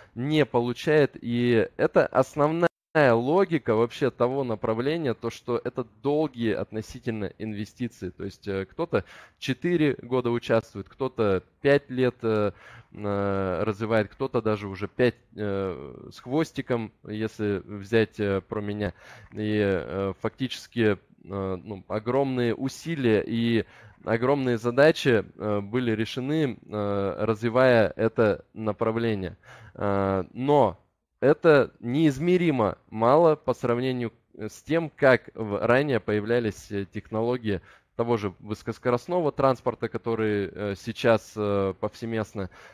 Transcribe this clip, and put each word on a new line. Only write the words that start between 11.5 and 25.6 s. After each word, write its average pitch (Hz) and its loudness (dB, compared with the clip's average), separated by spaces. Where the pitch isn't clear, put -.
пять 139 2
лет, 127 0
э, 107 0
э, 101 -2
развивает, 107 -2
кто-то 131 -4
даже 104 -2
уже 95 -8
пять, 123 0
э, 87 -6
с - -20
хвостиком, 123 -4
если 107 -4
взять, 104 -2
э, 98 -2
про 104 -8
меня. 104 -4
И, 107 -2
э, 95 -2
фактически, 113 -2
э, 95 -6
ну, 98 -14
огромные 123 0
усилия 131 0
и 117 0
огромные 123 0
задачи, 120 2
э, 104 -2